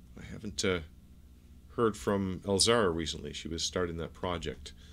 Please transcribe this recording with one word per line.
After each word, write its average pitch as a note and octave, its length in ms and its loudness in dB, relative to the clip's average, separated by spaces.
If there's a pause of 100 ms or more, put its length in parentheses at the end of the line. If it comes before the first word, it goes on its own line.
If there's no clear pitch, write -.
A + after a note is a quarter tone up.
(200)
I - 40 -12
haven't, G2+ 400 -8
uh, F#2 160 2 (960)
heard A2 200 4
from G2 440 0
Elzara G2 540 6
recently." D2+ 380 -4
She - 160 -10
was D#2+ 140 -4
starting F2 360 -2
that D#2+ 140 -6
project E2 600 -6 (200)